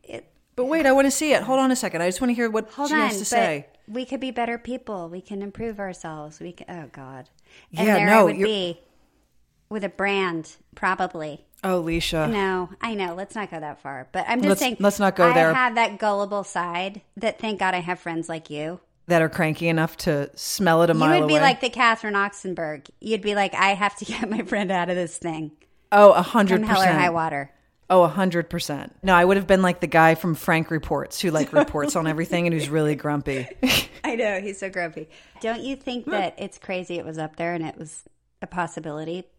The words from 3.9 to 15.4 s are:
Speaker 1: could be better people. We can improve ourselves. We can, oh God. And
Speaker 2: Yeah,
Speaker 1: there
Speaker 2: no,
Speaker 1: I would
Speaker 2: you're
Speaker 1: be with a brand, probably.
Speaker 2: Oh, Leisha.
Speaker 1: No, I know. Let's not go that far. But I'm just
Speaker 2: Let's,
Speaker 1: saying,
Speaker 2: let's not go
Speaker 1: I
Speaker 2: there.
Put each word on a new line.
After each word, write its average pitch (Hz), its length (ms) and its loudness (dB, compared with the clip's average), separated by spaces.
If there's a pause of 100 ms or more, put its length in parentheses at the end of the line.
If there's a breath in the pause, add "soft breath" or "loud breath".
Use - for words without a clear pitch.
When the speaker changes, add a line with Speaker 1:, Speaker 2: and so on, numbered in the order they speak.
Speaker 1:
could 254 160 -8
be 262 100 -6
better 233 260 -4
people. 226 520 -10
We 180 120 -12
can 196 220 -10
improve 208 380 -10
ourselves. 156 580 -12
We 175 140 -14
can, - 160 -20
oh 165 240 -14
God. 131 360 -18 (480 soft breath)
And 208 120 0
Speaker 2:
Yeah, 208 80 4
Speaker 1:
there 208 100 2
Speaker 2:
no, 214 140 8
Speaker 1:
I - 20 8
would 160 140 4
Speaker 2:
you're 196 100 0
Speaker 1:
be 185 340 -4 (880)
with 208 140 -8
a 196 60 -6
brand, 190 680 -4 (220)
probably. 180 680 -6 (200)
Speaker 2:
Oh, 180 180 0
Leisha. 165 480 -2
Speaker 1:
No, 190 400 -2 (100)
I 226 140 -6
know. 180 200 -6
Let's 196 200 -12
not 208 160 -8
go 165 80 -10
that 151 220 -10
far. 135 320 -14
But 185 160 -4
I'm 240 100 -2
just 269 100 2
Speaker 2:
Let's, 294 120 2
Speaker 1:
saying, 254 180 -2
Speaker 2:
let's 202 220 2
not 190 160 2
go 170 120 6
Speaker 1:
I 165 60 4
Speaker 2:
there. 165 180 6